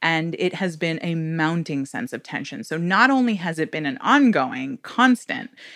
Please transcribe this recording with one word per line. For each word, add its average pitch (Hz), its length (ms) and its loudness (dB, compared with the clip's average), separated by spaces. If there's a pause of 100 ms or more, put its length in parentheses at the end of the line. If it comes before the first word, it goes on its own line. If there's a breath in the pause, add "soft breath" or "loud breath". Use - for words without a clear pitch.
And 165 360 0
it 180 160 0
has 180 220 -4
been 165 240 -2
a 170 140 -4
mounting 160 720 -2
sense - 260 -8
of 113 100 -8
tension. 139 400 -10
So 156 140 -6
not 196 340 4
only 247 260 2
has 165 220 -4
it 156 140 -2
been 156 140 -4
an 135 160 -4
ongoing, 139 800 2
constant, - 680 0 (260 loud breath)